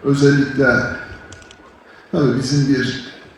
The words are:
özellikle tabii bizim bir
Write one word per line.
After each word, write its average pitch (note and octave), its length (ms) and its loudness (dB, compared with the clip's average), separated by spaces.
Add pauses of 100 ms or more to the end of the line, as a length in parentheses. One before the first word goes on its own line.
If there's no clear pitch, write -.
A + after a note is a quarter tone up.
özellikle C#3 720 2 (1400)
tabii C3+ 260 2
bizim C#3 360 0
bir - 380 -6 (240)